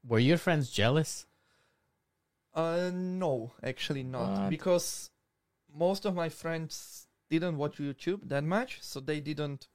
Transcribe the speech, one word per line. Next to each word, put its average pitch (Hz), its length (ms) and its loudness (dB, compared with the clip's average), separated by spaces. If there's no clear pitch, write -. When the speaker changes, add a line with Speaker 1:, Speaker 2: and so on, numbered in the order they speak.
Speaker 1:
Were 117 120 4
your 143 200 8
friends 151 320 2
jealous? 131 560 2
Speaker 2:
Uh, 165 400 0
no, 180 600 -2
actually 131 400 -4
not. 127 400 -2
Speaker 1:
What? 196 80 2
Speaker 2:
Because - 600 0
most 180 300 0
of 196 100 0
my 170 140 0
friends - 800 -8
didn't 165 260 2
watch 143 220 -2
YouTube 151 500 -4
that 139 160 0
much, 202 380 0
so - 180 -10
they 151 200 -2
didn't 143 540 -4